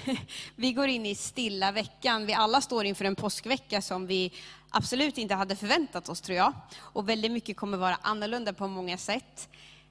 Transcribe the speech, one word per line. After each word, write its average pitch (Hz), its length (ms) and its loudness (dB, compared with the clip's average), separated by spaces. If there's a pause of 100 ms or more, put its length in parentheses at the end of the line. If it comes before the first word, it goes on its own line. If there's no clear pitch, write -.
<laughs> - 500 -6
Vi 247 180 2
går 269 140 2
in 240 180 0
i 202 100 -2
stilla 202 560 0
veckan. 220 540 0
Vi 208 80 2
alla 226 280 6
står 233 240 0
inför 196 200 0
en 196 100 2
påskvecka 214 640 -2
som 185 260 -4
vi 185 260 2 (360)
absolut 254 480 2
inte 208 180 0
hade 190 200 0
förväntat 208 540 0
oss, 170 120 -6
tror 180 160 -2
jag. 214 160 6 (260)
Och 202 300 -4
väldigt 220 220 0
mycket 220 260 -4
kommer 202 200 -2
vara 185 240 2
annorlunda 214 520 -2
på 196 140 -4
många 185 300 -4
sätt. - 520 -6 (420)